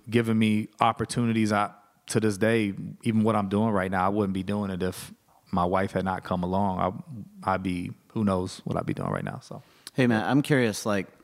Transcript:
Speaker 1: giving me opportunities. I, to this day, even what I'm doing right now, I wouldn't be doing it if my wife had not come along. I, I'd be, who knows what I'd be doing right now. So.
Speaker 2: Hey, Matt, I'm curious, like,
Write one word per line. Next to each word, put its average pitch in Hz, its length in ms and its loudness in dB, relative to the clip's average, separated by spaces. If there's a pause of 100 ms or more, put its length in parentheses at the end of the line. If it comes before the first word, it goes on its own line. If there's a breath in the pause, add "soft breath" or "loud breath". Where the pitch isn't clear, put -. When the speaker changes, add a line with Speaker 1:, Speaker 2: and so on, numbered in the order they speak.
(100)
Speaker 1:
giving 113 280 2
me 107 300 2 (100)
opportunities. 113 760 0
I, 101 180 2 (380)
to 113 120 0
this 107 160 2
day, 110 380 2 (280)
even 110 200 2
what 110 120 4
I'm 101 140 0
doing 104 220 2
right 95 200 0
now, 92 140 2
I 98 60 2
wouldn't 101 240 0
be 95 80 -2
doing 101 280 -2
it 92 120 -6
if - 300 -6 (380)
my 90 140 2
wife 95 280 0
had 92 120 0
not 92 180 -4
come 90 220 -2
along. 92 340 0 (680)
I, - 100 0
I'd 98 80 -2
be, 92 280 -4 (220)
who 113 120 -2
knows 95 400 0
what - 120 -4
I'd 50 100 -4
be - 80 -2
doing - 160 -4
right 50 140 -4
now. - 180 -8
So. - 200 -16 (320 loud breath)
Speaker 2:
Hey, 127 120 4
Matt, 110 240 2
I'm 139 120 4
curious, 123 440 0
like, 101 220 -2 (160)